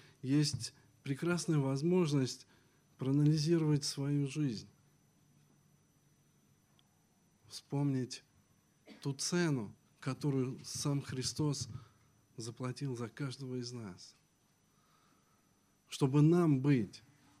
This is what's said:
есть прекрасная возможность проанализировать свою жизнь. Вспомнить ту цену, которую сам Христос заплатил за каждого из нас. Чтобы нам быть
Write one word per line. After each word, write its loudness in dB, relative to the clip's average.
есть 0
прекрасная 0
возможность 0
проанализировать 2
свою -2
жизнь. -4
Вспомнить -4
ту -4
цену, -2
которую -2
сам -2
Христос -4
заплатил -6
за -6
каждого -8
из -6
нас. -12
Чтобы 2
нам 6
быть 2